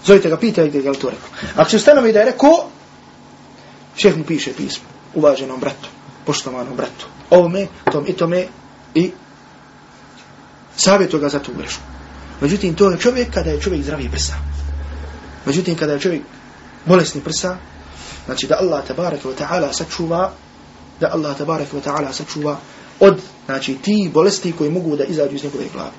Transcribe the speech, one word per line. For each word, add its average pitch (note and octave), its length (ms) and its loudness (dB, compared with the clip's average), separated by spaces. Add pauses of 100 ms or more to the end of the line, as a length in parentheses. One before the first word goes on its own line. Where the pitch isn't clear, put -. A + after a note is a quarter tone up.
Zovite G3 240 8
ga, D#3+ 80 0
pitajte D#3+ 420 2
ga C3+ 40 -2
je C#3 80 0
li C3+ 80 -4
to B2+ 100 -4
rekao. - 200 -14 (260)
Ako D#3 140 4
se A3 60 2
ustanovi B3 380 6
da G#3 60 6
je G#3+ 60 6
rekao, C#4 440 4 (1300)
šejh E3+ 220 4
mu D#3 60 -6
piše D3 340 -4
pismo, - 280 -8 (280)
„Uvaženom C3+ 460 2
bratu, C3+ 300 -8 (360)
poštovanom B2+ 500 -6
bratu, - 300 -8 (240)
ovome, F3+ 380 6 (240)
tom D3 160 -2
i F#3 60 -2
tome”, F3 340 0 (480)
i F3 160 2 (1600)
savjetuje F#3 460 2
ga C#3+ 80 0
za C#3+ 100 -2
tu - 180 -12
grešku. - 240 -10 (600)
Međutim, E3+ 340 0
to G3 160 4
je E3+ 60 -2
čovjek B3 360 0
kada E3 160 -2
je D3 120 -4
čovjek E3 220 -2
zdravi C#3 280 -6
prsa. - 220 -6 (1120)
Međutim, E3+ 300 0
kada D3+ 180 -2
je C#3+ 60 -2
čovjek E3+ 220 -2 (640)
bolesni E3 360 2
prsa, F#3 360 -6 (680)
znači - 220 -6
da D#3 120 4
Allah D#3+ 280 0
tabaraka D3 420 -4
wa B2+ 60 -8
ta'ala D3 380 -2
sačuva, E3+ 580 -2 (680)
da D#3+ 140 0
Allah D3 240 -4
tabaraka D3 400 -4
wa C#3 40 -6
ta'ala C#3+ 300 -4
sačuva D3 460 -6 (420)
od, F#3+ 220 8 (240)
znači, C3+ 300 -6
tih G3 360 0
bolesti F3 460 2
koji D3 120 0
mogu E3 260 -2
da C#3+ 80 0
izađu D3 320 -2
iz C#3 80 -8
njegove C#3 300 -8
glave. - 260 -10